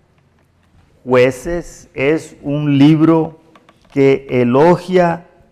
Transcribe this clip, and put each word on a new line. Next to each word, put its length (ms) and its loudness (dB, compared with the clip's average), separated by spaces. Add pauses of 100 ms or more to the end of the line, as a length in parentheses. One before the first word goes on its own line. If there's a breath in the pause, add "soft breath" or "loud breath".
(1040)
Jueces 880 -2
es 480 -4
un 360 -4
libro 640 2 (520)
que 340 0 (160)
elogia 840 0 (240)